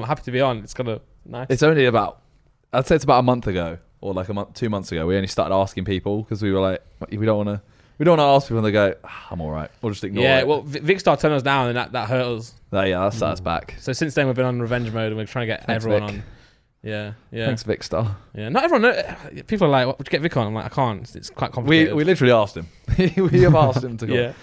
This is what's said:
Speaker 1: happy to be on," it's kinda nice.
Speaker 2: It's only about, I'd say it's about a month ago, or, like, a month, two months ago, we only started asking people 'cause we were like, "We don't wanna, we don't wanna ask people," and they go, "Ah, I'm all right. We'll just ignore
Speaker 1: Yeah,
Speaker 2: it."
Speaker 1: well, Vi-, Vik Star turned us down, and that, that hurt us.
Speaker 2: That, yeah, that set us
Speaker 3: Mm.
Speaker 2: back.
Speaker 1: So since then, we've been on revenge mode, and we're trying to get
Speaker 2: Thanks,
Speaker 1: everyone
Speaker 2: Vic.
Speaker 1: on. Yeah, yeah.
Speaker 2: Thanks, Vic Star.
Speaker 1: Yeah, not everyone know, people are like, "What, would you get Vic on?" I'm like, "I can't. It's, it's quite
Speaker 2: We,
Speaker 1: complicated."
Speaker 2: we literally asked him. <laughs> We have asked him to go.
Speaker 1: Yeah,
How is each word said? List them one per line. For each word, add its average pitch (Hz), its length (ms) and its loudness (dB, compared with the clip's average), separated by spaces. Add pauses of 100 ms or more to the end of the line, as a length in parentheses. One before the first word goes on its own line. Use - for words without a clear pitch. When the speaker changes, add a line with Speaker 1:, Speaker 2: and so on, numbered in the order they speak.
Speaker 1:
happy 139 180 -4
to - 80 -10
be 123 100 0
on," 131 180 0
it's 104 160 -14
kinda 113 260 -6 (240)
nice. 123 260 -12
Speaker 2:
It's 131 140 2
only 151 220 6
about, 110 340 0 (520)
I'd 123 140 0
say 180 100 4
it's 147 80 0
about 135 160 6
a - 20 4
month 123 260 0
ago, 85 300 -4 (220)
or, 98 140 -6
like, 92 140 -4
a 104 60 -6
month, 101 200 -8
two 123 140 -4
months 101 240 -6
ago, 80 140 -2
we 92 100 2
only 98 120 0
started 87 260 -2
asking 95 320 0
people 101 360 -2
'cause 104 180 -8
we 104 120 0
were 95 80 2
like, 95 220 0 (280)
"We 104 140 -4
don't 107 140 2
wanna, 104 240 -4 (360)
we 151 60 0
don't 165 140 6
wanna 143 160 6
ask 139 140 2
people," 113 100 -2
and 110 80 2
they 104 60 0
go, 101 220 4 (100)
"Ah, - 260 -20
I'm 87 100 -8
all 78 120 -6
right. 78 180 -8 (100)
We'll 110 120 -4
just 101 120 -12
ignore 101 200 -2
Speaker 1:
Yeah, 131 160 4
Speaker 2:
it." 127 80 0
Speaker 1:
well, 147 140 0
Vi-, 147 180 -10
Vik 180 200 0
Star 165 160 4
turned 151 180 2
us 135 100 0
down, 135 240 2
and 120 80 -2
that, 120 160 -6
that 110 160 -4
hurt 127 180 0
us. 117 260 -8 (200)
Speaker 2:
That, 98 160 2
yeah, 90 160 0
that 101 100 0
set 104 160 -2
us 90 100 -6
Speaker 3:
Mm. 92 40 -10
Speaker 2:
back. 85 340 -6
Speaker 1:
So - 160 -8
since 156 200 -4
then, 143 120 2
we've 131 100 0
been 127 80 2
on 123 160 -2
revenge 120 320 -4
mode, 110 200 -4
and 107 40 -6
we're 107 100 -6
trying 120 180 -6
to 113 100 -4
get - 100 -10
Speaker 2:
Thanks, 113 200 -4
Speaker 1:
everyone 104 240 0
Speaker 2:
Vic. 101 100 -8
Speaker 1:
on. 101 40 -12 (600)
Yeah, 104 300 -8 (200)
yeah. 113 140 -4
Speaker 2:
Thanks, 113 160 -4
Vic - 200 -4
Star. 101 340 -4 (180)
Speaker 1:
Yeah, 107 160 -8
not 226 140 0
everyone 320 180 4
know, 233 200 4 (440)
people 208 200 2
are - 40 6
like, 127 160 4
"What, 135 120 -4
would - 80 -12
you - 40 -12
get 147 100 0
Vic 165 160 -2
on?" 120 100 0
I'm 104 80 -4
like, 110 120 -6
"I - 20 -8
can't. 117 340 -2
It's, - 140 -16
it's - 140 -16
quite - 200 -6
Speaker 2:
We, - 40 -12
Speaker 1:
complicated." 151 400 4
Speaker 2:
we 147 100 0
literally 147 280 4
asked 110 240 2
him. 82 100 -10 (200)
<laughs> - 120 -2 (340)
We 180 80 6
have 180 140 8
asked 139 280 4
him 120 140 -8
to 113 100 -8
go. 120 80 -2
Speaker 1:
Yeah, 120 180 0 (100)